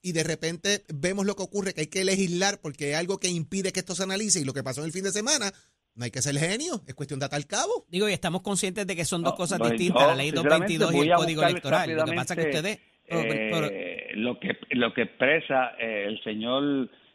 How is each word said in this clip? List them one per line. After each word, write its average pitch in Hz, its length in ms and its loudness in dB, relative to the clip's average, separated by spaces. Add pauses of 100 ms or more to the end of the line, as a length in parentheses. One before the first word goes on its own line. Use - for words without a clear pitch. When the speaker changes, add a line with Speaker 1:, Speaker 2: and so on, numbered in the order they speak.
Speaker 1:
y 180 120 -6
de 160 120 2
repente 165 600 -2 (100)
vemos 185 320 -2
lo 202 100 -2
que 196 60 -6
ocurre, 190 320 -4
que 156 80 -4
hay 156 60 -2
que 185 160 -2
legislar 190 580 2
porque 147 240 -6
hay 143 80 0
algo 180 240 -2
que 190 100 -2
impide 180 440 -2
que 185 80 -2
esto 185 140 -6
se 185 100 -2
analice 190 360 0
y 143 40 -2
lo 131 100 -4
que 135 80 -4
pasó 131 180 -6
en 156 60 -6
el 160 60 -6
fin 185 120 -6
de 196 80 -2
semana, 214 400 0 (420)
no 117 100 -8
hay 120 80 -6
que 127 100 -4
ser 143 160 0
genio, 214 480 -2
es 127 80 -14
cuestión 143 240 -8
de 139 80 -4
atar 143 200 -6
cabo. 349 420 -2
Speaker 2:
Digo, 190 200 0
y 202 40 0
estamos 175 300 -2
conscientes 196 440 -2
de 190 80 -4
que 165 100 -4
son 170 180 -2
dos 165 100 2
Speaker 3:
No, - 40 -6
Speaker 2:
cosas 180 220 -2
Speaker 3:
pues, 117 140 2
Speaker 2:
distintas, 175 300 4
Speaker 3:
yo, 143 60 10
Speaker 2:
la - 60 6
ley 139 160 0
Speaker 3:
sinceramente, 160 480 4
Speaker 2:
dos 160 140 4
veintidós - 0 -
y - 40 4
Speaker 3:
voy 143 100 6
Speaker 2:
el 165 60 6
Speaker 3:
a 175 40 8
Speaker 2:
código 160 240 4
Speaker 3:
buscar 170 100 6
Speaker 2:
electoral. 165 460 2
Lo 156 80 2
que 165 80 -2
pasa 170 220 -2
es 165 40 -4
que 165 60 2
Speaker 3:
rápidamente, 165 360 -2 (240)
Speaker 2:
ustedes, 165 200 -2
oh, 110 260 0
pero 107 160 0
Speaker 3:
eh, 92 480 -6
lo 117 240 -2
que, - 200 -4 (120)
lo 120 240 2
que 120 80 0
expresa, 131 680 2 (100)
eh, 110 260 -2
el 107 160 -6
señor, 127 680 0 (260)